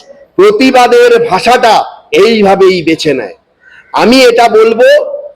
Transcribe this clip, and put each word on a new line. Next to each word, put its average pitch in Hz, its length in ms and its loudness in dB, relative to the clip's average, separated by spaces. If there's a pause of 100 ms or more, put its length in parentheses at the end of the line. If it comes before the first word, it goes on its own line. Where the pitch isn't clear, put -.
(360)
প্রতিবাদের 240 720 2 (200)
ভাষাটা 226 440 0 (500)
এইভাবেই 196 580 0
বেছে 151 360 -4
নেয়। 95 180 -12 (640)
আমি 226 160 2 (140)
এটা 233 160 0 (120)
বলবো 226 300 2 (480)